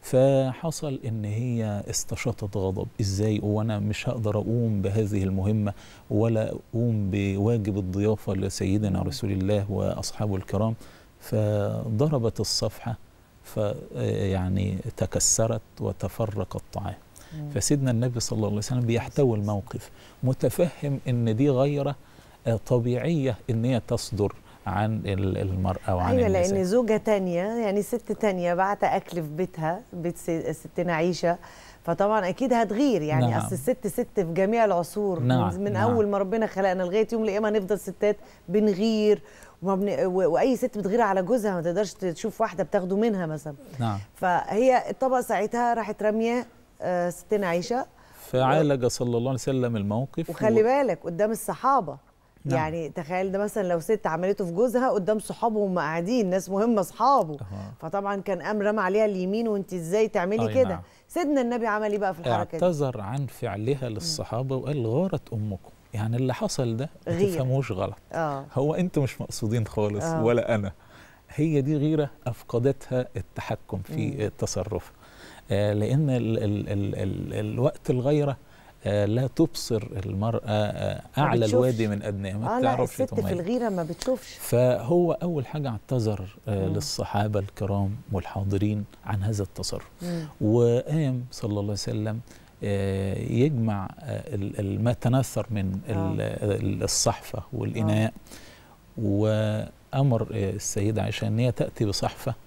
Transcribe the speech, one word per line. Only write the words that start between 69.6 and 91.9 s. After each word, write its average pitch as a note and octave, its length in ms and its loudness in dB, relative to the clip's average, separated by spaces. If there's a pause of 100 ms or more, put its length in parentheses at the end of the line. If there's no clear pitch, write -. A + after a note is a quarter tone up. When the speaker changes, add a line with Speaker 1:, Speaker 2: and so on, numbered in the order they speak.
Speaker 1:
خالص G#2 380 0
Speaker 2:
آه. E3 200 0
Speaker 1:
ولا A#2 300 4
أنا. G2 180 -2 (640)
هي D3+ 260 2
دي D3 160 0
غيرة D3 340 2 (160)
أفقدتها B2 800 -2 (100)
التحكم - 640 -8
في G#2+ 320 -4
Speaker 2:
مم. C#3+ 100 -6
Speaker 1:
التصرف. G2+ 720 -4 (580)
آه، G#2 220 2
لأن B2 380 2
ال-، A2+ 280 2
ال-، G#2 300 0
ال-، G2+ 260 -2
ال-، F#2+ 400 -4
الوقت A2+ 560 -2
الغيرة، C#3 460 2 (500)
آه، G#2 180 2
لا A2+ 220 2
تبصر - 600 0 (180)
المرأة، G#2+ 400 0
آه، G2+ 560 -2 (140)
Speaker 2:
ما C3+ 60 2
Speaker 1:
أعلى A#2+ 180 2
Speaker 2:
بتشوفش. A2 140 2
Speaker 1:
الوادي B2 340 4
من G2+ 140 -2
أدناه، G2+ 300 -4
ما G#2+ 140 -4
Speaker 2:
آه، A3+ 140 0
لا، C4 140 2
Speaker 1:
بتعرفش - 260 -2
Speaker 2:
الست C4 140 -2
في G#3+ 80 0
Speaker 1:
تميز. F#3+ 100 0
Speaker 2:
الغيرة A3 360 -2
ما F#3 140 -2
بتشوفش. F3 580 -4
Speaker 1:
فهو B2+ 720 2
أول D#3+ 340 -2
حاجة D3 220 -4
اعتذر، G#2+ 680 -2 (120)
آه، G2 200 0
Speaker 2:
مم. - 60 0
Speaker 1:
للصحابة G#2 680 -2
الكرام G2+ 500 -2 (220)
والحاضرين G2+ 720 -2 (220)
عن G2+ 160 -2
هذا G#2 200 -2
التصرف. - 480 -8 (120)
Speaker 2:
مم. E3+ 220 -6 (160)
Speaker 1:
وقام B2 880 2
صلى - 200 -6
الله G2+ 120 -2
عليه G#2 100 -4
وسلم، A2 480 -4 (440)